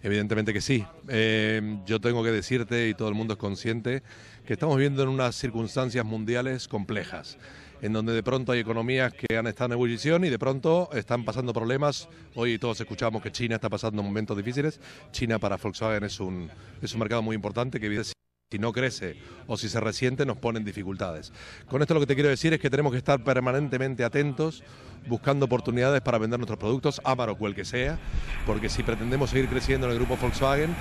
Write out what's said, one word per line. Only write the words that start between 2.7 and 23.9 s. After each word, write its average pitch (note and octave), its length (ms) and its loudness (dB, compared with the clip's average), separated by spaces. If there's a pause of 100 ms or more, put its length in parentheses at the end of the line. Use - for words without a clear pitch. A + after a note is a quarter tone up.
y G#2 60 2
todo A2 140 -2
el G#2 60 0
mundo A2 200 -2
es G2+ 40 -8
consciente, A2+ 640 -2 (440)
que - 60 -2
estamos D3 240 2
viviendo C#3 260 2
en C3 60 2
unas C3 260 0
circunstancias A#2 720 -2
mundiales A#2+ 640 -2
complejas, F#2+ 680 -6 (460)
en G#2+ 100 -2
donde A2 200 0
de A2+ 100 2
pronto B2+ 300 0
hay A#2+ 80 2
economías A#2+ 520 0
que A2+ 240 -2
han A2+ 120 0
estado B2+ 180 -2
en A#2+ 60 0
ebullición B2 520 2
y E3 60 2
de A#2 80 0
pronto C#3 540 2
están A#2+ 320 -2
pasando B2 280 -2
problemas. C3 560 0 (280)
Hoy A#2 220 2
todos A#2 220 -2
escuchamos A2 420 -2
que G2 100 -6
China A2+ 240 -2
está A2 120 -2
pasando G#2+ 340 -2
momentos G#2 340 0
difíciles. B2+ 440 -2 (300)
China A2+ 280 0
para G2 180 0
Volkswagen G#2+ 480 -2
es G2+ 160 -6
un, F#2 280 -4 (320)
es - 140 -6
un A2+ 60 -2
mercado A2+ 200 0
muy A2 140 -2
importante A#2+ 460 -2
que G#2+ 60 -4
evidentemente G#2 420 -4 (240)
si G#2 80 -4
no A2+ 140 0
crece A2 440 -2 (300)
o A2 120 -4
si A2 100 -4
se G#2 100 -2
resiente, B2 460 0
nos B2+ 140 -2
pone A2+ 200 -2
en G#2+ 60 -4
dificultades. F#2+ 680 -6 (340)
Con C3+ 140 2
esto D3 100 2
lo D#3 80 6
que C#3+ 60 2
te C#3 80 4
quiero C#3+ 160 6
decir D#3+ 240 4
es D3+ 40 0
que C#3+ 120 2
tenemos C3+ 220 2
que B2 40 0
estar C3 260 2
permanentemente B2+ 840 2